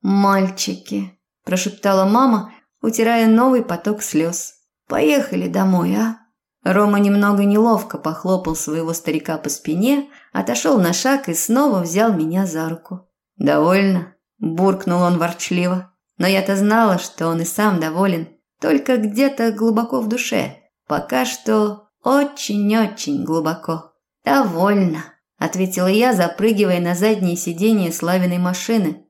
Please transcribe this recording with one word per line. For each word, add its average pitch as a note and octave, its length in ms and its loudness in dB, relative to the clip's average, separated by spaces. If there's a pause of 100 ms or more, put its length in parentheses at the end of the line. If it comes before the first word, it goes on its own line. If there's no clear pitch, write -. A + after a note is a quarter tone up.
«Мальчики», G3 1160 -2 (240)
прошептала F#3+ 600 0
мама, A3 480 2 (280)
утирая A3+ 460 2
новый A#3+ 360 4
поток G#3+ 380 -4
слез. - 520 -4 (340)
«Поехали C4 600 0
домой, F#3 480 0
а?» A3+ 220 -2 (460)
Рома G3+ 360 2
немного G3+ 460 2
неловко G#3+ 520 2
похлопал D#3 580 -4
своего D#3+ 380 -4
старика D#3 440 -4
по D3+ 120 -8
спине, A#3+ 600 -2 (240)
отошел A#3+ 460 0
на F3+ 140 2
шаг C#4 360 0
и E3 40 -4
снова A#3 460 0
взял G3 340 0
меня E3+ 320 0
за D#3+ 240 -6
руку. F3 400 -12 (280)
«Довольно?» F3 760 2 (240)
буркнул F3+ 600 0
он F3 160 2
ворчливо. F3+ 760 -2 (260)
Но F3+ 100 0
я-то F#3+ 280 0
знала, G#3 440 2
что - 280 -6
он E3 140 -2
и E3+ 40 -2
сам G3+ 340 0
доволен, E3 480 -2 (320)
только C#4 380 0
где-то A3+ 540 0
глубоко A3+ 500 0
в A3 60 -6
душе. A3 500 -4 (300)
Пока B3 380 -2
что G#3+ 640 -2 (140)
очень-очень G#3+ 1200 0
глубоко. D#3+ 680 -4 (320)
«Довольно», F#3+ 800 0 (320)
ответила F#3 500 -2
я, A3+ 260 2
запрыгивая F#3 680 0
на F3 120 0
заднее F#3 440 0
сиденье F3+ 540 0
Славиной F3+ 460 0
машины. F3+ 720 -2